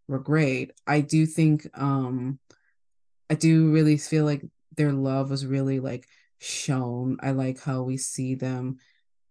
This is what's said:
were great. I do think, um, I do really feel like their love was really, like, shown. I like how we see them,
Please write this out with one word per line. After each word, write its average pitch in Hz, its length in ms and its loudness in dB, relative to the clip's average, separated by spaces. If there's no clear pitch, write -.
were 135 120 -4
great. 135 520 0
I 147 160 2
do 160 240 2
think, 156 480 2
um, 131 640 -4
I 156 60 2
do 160 380 6
really 151 240 6
feel 156 260 0
like 147 220 -2
their 147 160 2
love 135 360 0
was 135 160 -4
really, 135 360 -2
like, 127 260 -8
shown. 127 800 -4
I 135 120 -4
like 131 280 -2
how 131 220 -4
we 131 160 -4
see 131 380 -6
them, 131 420 -6